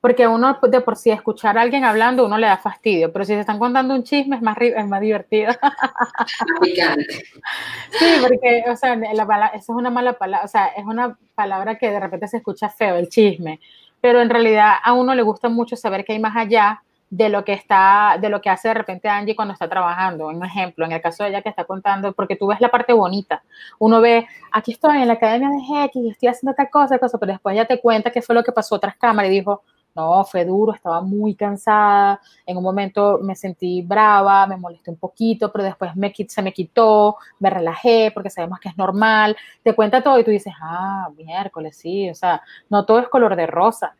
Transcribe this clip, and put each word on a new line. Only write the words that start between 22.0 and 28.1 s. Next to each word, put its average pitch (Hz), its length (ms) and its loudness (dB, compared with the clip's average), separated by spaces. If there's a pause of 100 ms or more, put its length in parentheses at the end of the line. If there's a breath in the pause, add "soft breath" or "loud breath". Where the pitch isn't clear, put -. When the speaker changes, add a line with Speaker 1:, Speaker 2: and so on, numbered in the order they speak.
Speaker 1:
porque 190 220 -4
tú 196 120 -4
ves 208 140 0
la 240 80 4
parte 240 240 2
bonita. 196 480 0 (380 loud breath)
Uno 226 200 4
ve, 233 280 4 (240 loud breath)
"Aquí 220 220 -4
estoy 294 280 2
en 247 60 2
la 226 80 4
academia 233 340 0
de 285 360 -2
X, 247 260 -4
estoy 240 180 0
haciendo 262 260 -4
tal 277 140 -2
cosa, 269 300 2
cosa", 240 180 -2
pero 196 140 -4
después 190 240 -6
ella 226 100 2
te 247 160 -2
cuenta 226 300 2